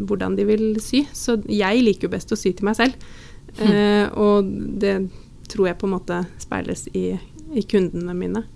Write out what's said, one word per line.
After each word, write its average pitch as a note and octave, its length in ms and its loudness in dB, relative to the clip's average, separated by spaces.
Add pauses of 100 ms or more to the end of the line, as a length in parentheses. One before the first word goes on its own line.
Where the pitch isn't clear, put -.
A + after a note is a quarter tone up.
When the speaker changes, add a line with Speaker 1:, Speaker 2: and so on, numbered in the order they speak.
Speaker 1:
hvordan F#3+ 300 -2
de G3 80 0
vil G#3+ 380 2
sy. C#4+ 320 0
Så - 240 -2 (100)
jeg G#3 340 2
liker A3 220 4
jo F3 60 -2
best F#3 200 -6
å A3 80 0
sy G3 140 0
til F3+ 140 -4
meg G#3+ 100 2
selv. B3+ 180 2 (640)
Speaker 2:
Hmm. G#3+ 140 6
Speaker 1:
Eh, G#3 460 4
og G#3 260 6 (360)
det G3 300 0 (380)
tror F#3+ 200 2
jeg F3 120 -2
på G3 80 -2
en G3 100 0
måte F3 280 -2 (120)
speiles - 560 -6
i, F#3 240 -2 (380)
i A3+ 60 2
kundene F3 520 0
mine. F3+ 300 -4 (120)